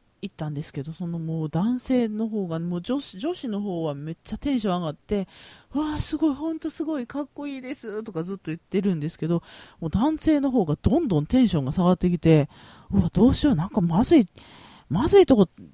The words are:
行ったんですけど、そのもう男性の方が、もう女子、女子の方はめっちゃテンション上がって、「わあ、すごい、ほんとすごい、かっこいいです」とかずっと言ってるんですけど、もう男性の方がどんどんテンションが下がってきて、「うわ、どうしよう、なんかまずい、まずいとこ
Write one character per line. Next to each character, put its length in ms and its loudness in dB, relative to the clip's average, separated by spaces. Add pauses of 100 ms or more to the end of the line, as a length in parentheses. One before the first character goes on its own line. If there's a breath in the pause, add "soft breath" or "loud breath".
(200)
行 120 -10
っ 20 -20
た 140 -8
ん 60 -8
で 100 -6
す 80 -18
け 100 -6
ど、 100 -12
そ 140 -10
の 140 -6
も 240 -4
う 40 -4
男 300 0
性 300 0
の 200 -4
方 200 -4
が、 100 -6
も 200 -4
う 40 -6
女 180 -4
子、 200 -14
女 140 -4
子 120 -10
の 140 -4
方 240 -6
は 100 -4
め 180 -10
っ 120 -14
ち 80 -14
ゃ 60 -8
テ 160 -2
ン 60 0
シ 80 -2
ョ 40 0
ン 60 -2
上 20 -4
が 100 -4
っ 40 -8
て、 340 -6 (440 loud breath)
「わ 260 -2
あ、 20 -4
す 160 -6
ご 160 0
い、 20 -6
ほ 180 -6
ん 60 -8
と 120 -8
す 120 -8
ご 160 -4
い、 80 -8
か 140 -8
っ 120 -8
こ 140 -12
い 120 -10
い 20 -12
で 160 -10
す」 260 -10
と 100 -12
か 120 -6
ず 100 -8
っ 20 -6
と 100 -18
言 100 -6
っ 20 -12
て 220 -4
る 160 0
ん 40 -6
で 80 -4
す 100 -10
け 100 -4
ど、 160 0 (360 loud breath)
も 60 -4
う 40 -4
男 280 2
性 220 2
の 100 0
方 140 2
が 160 0
ど 180 2
ん 80 0
ど 140 2
ん 60 -2
テ 160 4
ン 60 4
シ 80 0
ョ 40 0
ン 40 -2
が 80 -2
下 120 0
が 80 6
っ 40 2
て 140 0
き 80 0
て、 300 4 (420 loud breath)
「う 120 4
わ、 100 -2
ど 160 6
う 60 4
し 100 0
よ 80 4
う、 20 2
な 120 0
ん 20 -8
か 120 -2
ま 220 2
ず 160 6
い、 80 4 (640 loud breath)
ま 200 0
ず 120 8
い 60 8
と 100 6
こ 120 6 (260)